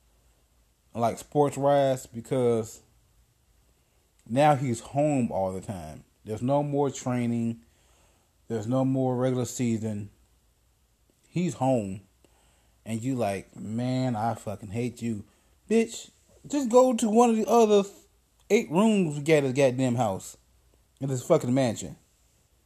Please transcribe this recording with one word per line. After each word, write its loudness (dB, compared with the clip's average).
Like, -2
sports-wise, 0
because -2
now 4
he's -2
home 0
all -2
the -8
time. -12
There's -10
no 0
more -2
training. -4
There's -6
no 0
more 0
regular 0
season. -4
He's -2
home. -2
And -6
you -4
like, -4
"Man, -4
I -2
fucking -10
hate -6
you." -6
Bitch, 0
just -2
go 6
to 0
one 6
of 2
the -2
other 4
eight 2
rooms 2
we -6
got 4
at -
the 0
goddamn 2
house. -2
In -6
this -4
fucking 2
mansion. -2